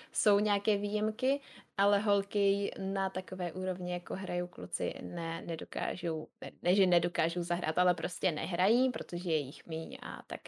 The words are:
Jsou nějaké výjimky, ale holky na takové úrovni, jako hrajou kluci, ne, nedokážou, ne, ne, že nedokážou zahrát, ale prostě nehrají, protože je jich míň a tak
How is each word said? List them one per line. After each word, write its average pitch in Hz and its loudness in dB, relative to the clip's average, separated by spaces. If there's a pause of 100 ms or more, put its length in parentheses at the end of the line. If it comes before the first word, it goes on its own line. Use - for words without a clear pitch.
(120)
Jsou 202 4
nějaké 208 2
výjimky, 214 0 (360)
ale 202 4
holky 202 2
na 190 -2
takové 185 -4
úrovni, 185 -4
jako 175 -4
hrajou 180 -2
kluci, 175 -4
ne, 170 -4
nedokážou, 170 -4 (120)
ne, - -8 (120)
ne, 175 4
že 196 6
nedokážou 175 2
zahrát, 170 -2
ale 180 4
prostě 180 -2
nehrají, 190 2
protože 180 -4
je 156 2
jich 139 -6
míň 160 -6
a - -8
tak - -8